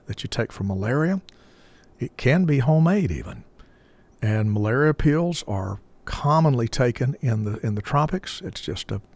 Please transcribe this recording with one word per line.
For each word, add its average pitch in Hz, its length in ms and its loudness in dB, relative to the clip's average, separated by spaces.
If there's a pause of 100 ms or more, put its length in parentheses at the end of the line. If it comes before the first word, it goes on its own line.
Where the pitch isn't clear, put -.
that - 160 -8
you - 60 -8
take - 240 -4
for - 120 -6
malaria. 123 560 -2 (760)
It - 180 -8
can 165 280 2
be 151 140 4
homemade 160 520 4
even. - 340 -8 (760)
And 107 320 0
malaria 120 420 2
pills 160 520 0
are 98 340 -4 (240)
commonly 147 640 2
taken 127 540 0
in 110 240 0
the, 104 200 -4
in 107 120 -2
the 104 60 -4
tropics. - 640 -2
It's - 160 -10
just - 300 -8
a, 98 100 -4 (160)